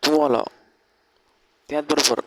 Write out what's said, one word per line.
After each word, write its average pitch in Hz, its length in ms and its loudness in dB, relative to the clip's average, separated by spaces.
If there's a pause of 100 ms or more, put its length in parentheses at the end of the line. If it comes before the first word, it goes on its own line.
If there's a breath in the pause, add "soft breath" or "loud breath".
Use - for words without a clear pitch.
तुम्हाला, 143 400 2 (1300)
त्याचबरोबर 147 560 -2